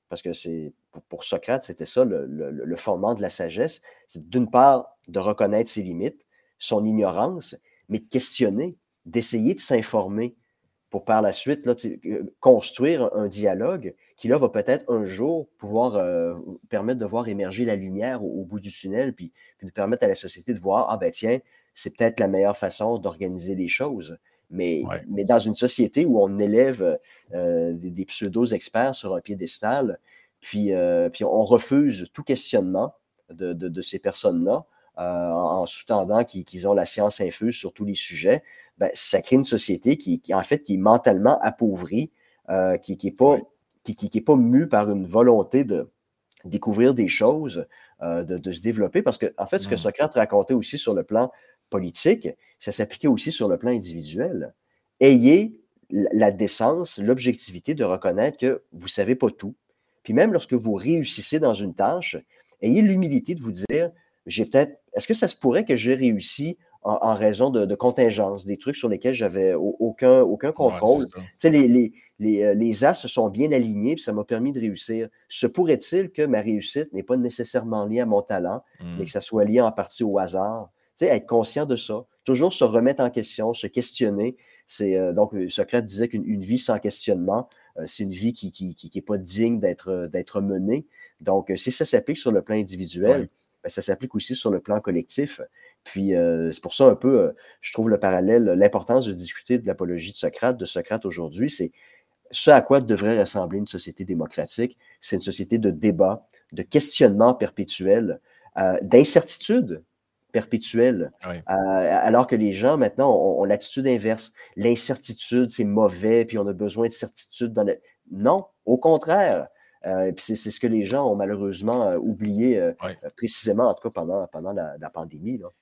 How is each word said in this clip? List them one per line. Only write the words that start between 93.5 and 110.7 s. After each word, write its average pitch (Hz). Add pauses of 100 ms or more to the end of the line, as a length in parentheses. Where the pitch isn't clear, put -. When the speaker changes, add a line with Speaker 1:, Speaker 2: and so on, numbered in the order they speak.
Speaker 1:
Ben, -
ça -
s'applique -
aussi 110
sur 110
le 90
plan 104
collectif. 143 (440)
Puis, 98
euh, 82
c'est -
pour -
ça 135
un 120
peu, 127
euh, 80 (280)
je -
trouve 113
le 101
parallèle, 101
l'importance 101
de 101
discuter 90
de 117
l'apologie 87
de -
Socrate, 123
de 95
Socrate 101
aujourd'hui, 85
c'est 85 (580)
ce -
à 135
quoi 135
devrait 110
ressembler 95
une 104
société 90
démocratique, 95 (220)
c'est -
une -
société 101
de 107
débat, 95 (260)
de 82
questionnement 123
perpétuel, 98 (380)
euh, 92
d'incertitude 135 (500)
perpétuelle. 113 (160)